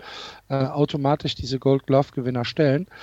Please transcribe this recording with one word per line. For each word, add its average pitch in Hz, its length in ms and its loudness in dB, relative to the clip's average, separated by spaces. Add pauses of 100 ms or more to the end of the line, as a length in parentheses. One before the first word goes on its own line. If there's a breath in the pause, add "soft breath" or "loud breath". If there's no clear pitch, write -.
(500 loud breath)
äh, 139 40 -2
automatisch 143 800 0
diese 127 240 -6
Gold 135 280 2
Glove-Gewinner 127 580 0
stellen. 147 420 0 (160 loud breath)